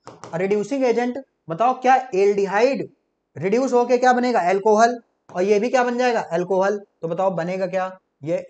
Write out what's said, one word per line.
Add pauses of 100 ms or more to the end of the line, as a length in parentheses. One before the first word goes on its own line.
(360)
रिड्यूसिंग
एजेंट (300)
बताओ
क्या (200)
एल्डिहाइड (480)
रिड्यूस
होके
क्या
बनेगा?
अल्कोहल। (320)
और
ये
भी
क्या
बन
जाएगा?
अल्कोहल। (240)
तो
बताओ
बनेगा
क्या? (340)
ये (120)